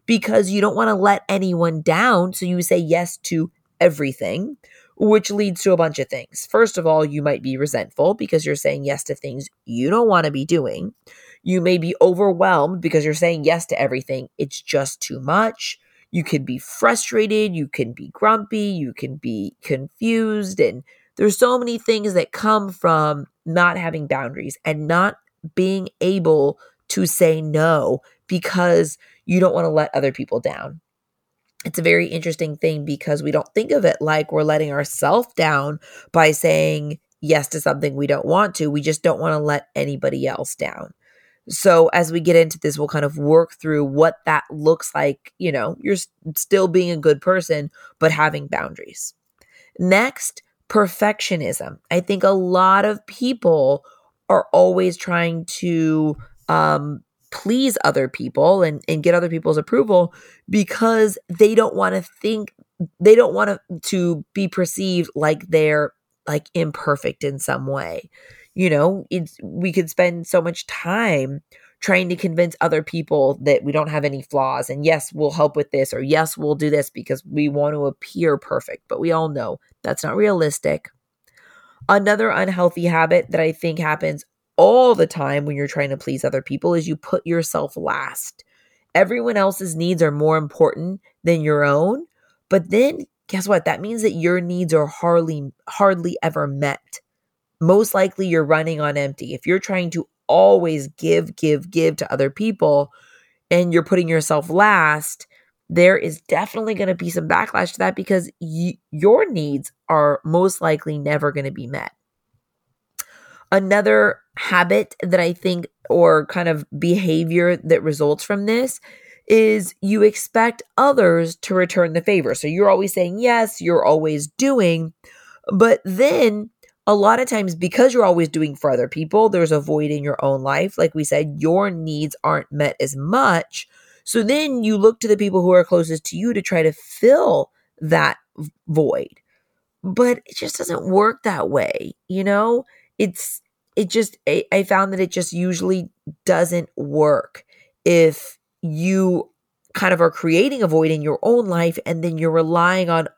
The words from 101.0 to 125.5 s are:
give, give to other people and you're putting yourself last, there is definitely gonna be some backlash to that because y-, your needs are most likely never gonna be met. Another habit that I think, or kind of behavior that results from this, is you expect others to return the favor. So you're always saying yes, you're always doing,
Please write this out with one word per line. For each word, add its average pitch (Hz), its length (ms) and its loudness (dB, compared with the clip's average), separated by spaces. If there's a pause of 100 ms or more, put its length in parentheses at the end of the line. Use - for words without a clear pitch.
give, 151 340 0
give 160 280 0
to - 160 -4
other 139 180 0
people 151 600 0 (580)
and 175 220 4
you're 165 100 4
putting 175 260 0
yourself 160 400 0
last, 165 800 2 (420)
there 175 300 6
is 156 220 -6
definitely 214 540 -4
gonna 190 200 -2
be 175 160 -6
some 170 160 -6
backlash 180 460 0
to - 60 -10
that 190 180 -2
because 185 340 -2 (100)
y-, 165 380 -6 (140)
your 208 360 4
needs 147 440 -6 (160)
are 147 360 2
most 175 360 0
likely 156 400 -2
never 147 320 -2
gonna 139 180 -6
be 123 160 -12
met. 131 240 -10 (1600)
Another 196 680 2 (180)
habit 185 640 0
that 180 180 2
I 170 140 0
think, 175 320 -4 (240)
or 160 340 4
kind 175 240 -4
of 151 160 -2 (140)
behavior 170 800 0
that 160 240 2
results 147 420 -2
from 202 220 -4
this, 240 340 -2 (480)
is 214 540 4
you 202 200 2
expect 226 600 0 (160)
others 180 580 4
to - 180 -6
return 180 380 0
the 170 80 -2
favor. 170 340 0
So 147 120 -6
you're 185 240 2
always 190 240 2
saying 180 240 -2
yes, 233 420 0
you're 170 240 2
always 151 420 2
doing, 170 680 0 (580)